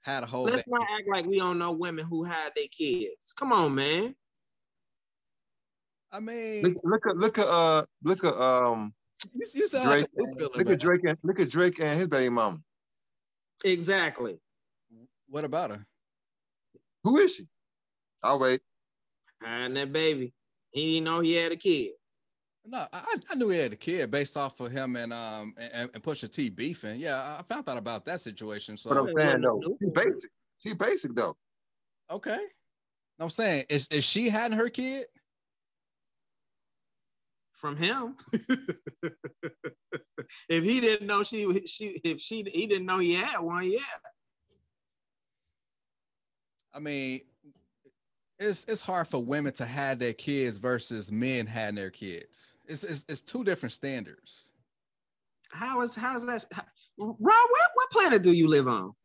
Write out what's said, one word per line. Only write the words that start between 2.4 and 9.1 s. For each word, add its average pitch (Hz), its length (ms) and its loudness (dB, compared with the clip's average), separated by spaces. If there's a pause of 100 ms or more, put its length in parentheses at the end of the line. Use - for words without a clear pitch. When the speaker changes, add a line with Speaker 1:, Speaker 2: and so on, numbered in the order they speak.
Speaker 2:
their 147 100 -2 (100)
kids. 120 600 -4
Come 269 160 0
on, 160 220 6
man. 160 400 2 (2000)
Speaker 1:
I 202 100 -12
mean, 220 420 -6
Speaker 3:
Look, 180 220 2
look 214 220 2
at, 185 100 2
look 220 220 2
at, 202 80 4
uh, 160 380 6 (180)
look 185 220 2
at, 143 100 4
um, 120 580 2 (400)